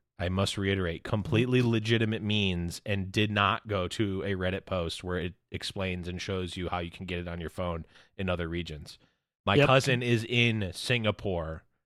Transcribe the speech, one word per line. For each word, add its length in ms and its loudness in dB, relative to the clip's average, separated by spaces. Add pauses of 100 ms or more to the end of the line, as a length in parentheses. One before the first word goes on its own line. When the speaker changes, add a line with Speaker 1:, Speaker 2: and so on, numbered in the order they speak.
(180)
Speaker 1:
I 120 -2
must 280 0
reiterate, 460 0
completely 580 2
legitimate 640 2
means 600 0
and 260 -2
did 200 2
not 360 0
go 220 -2
to 340 -2
a 120 0
Reddit 300 -2
post 380 -4
where 140 -2
it 160 -4 (180)
explains 560 -4
and 140 -6
shows 340 -4
you 140 -4
how 100 -2
you 120 -6
can 140 -12
get 140 -4
it 80 -6
on 140 -8
your 80 -6
phone 360 -4 (320)
in 120 -2
other 180 0
regions. 500 -6 (480)
My 100 4
Speaker 2:
Yep. 120 8
Speaker 1:
cousin 360 4
is 260 2
in 440 2
Singapore, 880 -2 (220)